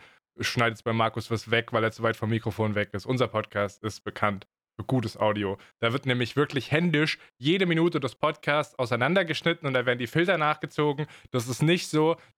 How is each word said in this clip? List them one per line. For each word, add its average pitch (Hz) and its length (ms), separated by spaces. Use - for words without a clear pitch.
schneidet's 117 420
bei 117 80
Markus 113 400
was 110 180
weg, 117 220
weil 113 120
er 110 100
zu 113 100
weit 113 140
vom 107 120
Mikrofon 110 460
weg 104 180
ist. 98 120
Unser 127 240
Podcast 101 540
ist 107 180
bekannt 101 440
für 110 80
gutes 117 300
Audio. 104 420
Da 117 140
wird 135 120
nämlich 123 300
wirklich 139 360
händisch 151 480
jede 180 260
Minute 165 360
des 131 140
Podcasts 151 640
auseinandergeschnitten 156 880
und 135 80
da 123 120
werden 123 140
die 120 80
Filter 175 300
nachgezogen. 151 720
Das 120 160
ist 131 160
nicht 170 240
so, 156 300